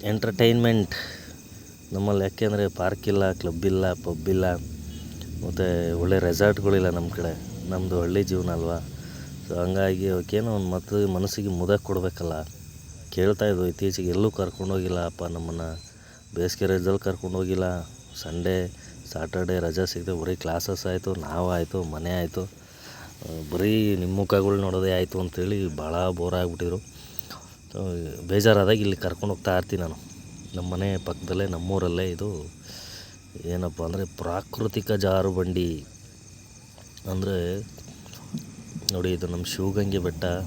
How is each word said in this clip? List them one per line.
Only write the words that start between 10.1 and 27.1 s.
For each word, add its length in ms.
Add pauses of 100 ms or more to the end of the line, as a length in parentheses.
ಒಂದು 100
ಮತ್ತು 420
ಮನಸ್ಸಿಗೆ 400
ಮುದ 280
ಕೊಡಬೇಕಲ್ಲ. 720 (600)
ಕೇಳ್ತಾಯಿದ್ವು 560
ಇತ್ತೀಚೆಗೆ, 420
"ಎಲ್ಲೂ 220
ಕರ್ಕೊಂಡೋಗಿಲ್ಲ 720
ಅಪ್ಪ 200
ನಮ್ಮನ್ನು, 580 (520)
ಬೇಸಿಗೆ 320
ರಜದಲ್ಲಿ 320
ಕರ್ಕೊಂಡೋಗಿಲ್ಲ, 880 (280)
ಸಂಡೇ, 560 (400)
ಸಾಟರ್ಡೇ 460
ರಜಾ 260
ಸಿಗದೆ 280
ಬರೀ 240
ಕ್ಲಾಸಸ್ 500
ಆಯಿತು, 280
ನಾವಾಯಿತು, 680
ಮನೆ 320
ಆಯಿತು, 320 (1040)
ಬರೀ 440
ನಿಮ್ಮ 200
ಮುಖಗಳು 400
ನೋಡೋದೇ 360
ಆಯಿತು" 280
ಅಂತೇಳಿ 560
ಭಾಳ 320
ಬೋರ್ 260
ಆಗಿಬಿಟ್ಟಿದ್ರು. 460 (920)